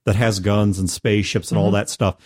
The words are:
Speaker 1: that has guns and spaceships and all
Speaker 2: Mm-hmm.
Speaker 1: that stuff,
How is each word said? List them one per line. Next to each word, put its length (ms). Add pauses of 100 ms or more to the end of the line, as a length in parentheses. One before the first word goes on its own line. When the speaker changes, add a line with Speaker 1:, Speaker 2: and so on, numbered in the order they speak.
Speaker 1:
that 80
has 240
guns 400
and 100
spaceships 600
and 80
all 80
Speaker 2:
Mm-hmm. 80
Speaker 1:
that 160
stuff, 360